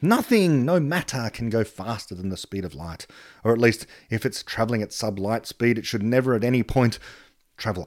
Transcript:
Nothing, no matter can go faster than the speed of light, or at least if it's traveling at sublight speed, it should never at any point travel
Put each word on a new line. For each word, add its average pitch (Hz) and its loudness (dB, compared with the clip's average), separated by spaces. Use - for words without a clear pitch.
Nothing, 190 4
no 170 4
matter 143 -2
can 117 -6
go 110 2
faster 104 -10
than 92 -8
the 92 -6
speed 98 -8
of 82 -10
light, 80 -12
or 113 4
at 117 2
least 117 4
if 113 -2
it's - -4
traveling 113 -2
at 101 -8
sublight 107 -4
speed, 117 0
it 104 -8
should 107 -4
never 127 2
at 110 0
any 123 2
point 120 2
travel 107 -6